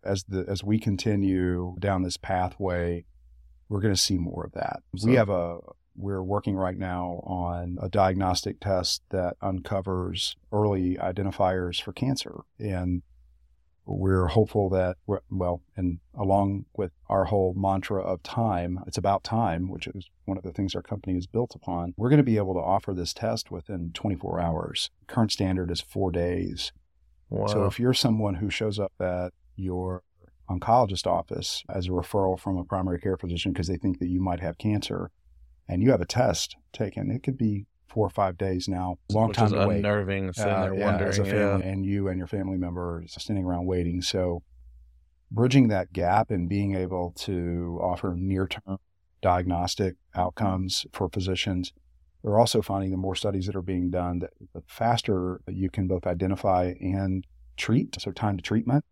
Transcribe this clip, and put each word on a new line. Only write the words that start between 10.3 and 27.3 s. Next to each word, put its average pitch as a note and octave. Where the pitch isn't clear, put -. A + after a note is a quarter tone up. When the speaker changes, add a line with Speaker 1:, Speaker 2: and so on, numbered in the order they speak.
Speaker 1:
early G2
identifiers F#2
for F#2+
cancer. -
And F2+
we're F#2+
hopeful G2+
that, F#2
we're, G2
well, F2
and F2+
along G2
with F2+
our G2
whole F#2+
mantra F#2+
of F2+
time, F2+
it's F#2
about G2
time, F#2
which F2+
is -
one G2
of F#2
the F#2
things F#2+
our F2
company F#2+
is F2+
built A#2+
upon, F2
we're A2+
gonna D3
be A2+
able F#2+
to F2+
offer F#2+
this F2
test A2+
within F2
twenty-four F2
hours. E2
Current A2+
standard F#2
is E2+
four F#2+
days. F2+
So G#2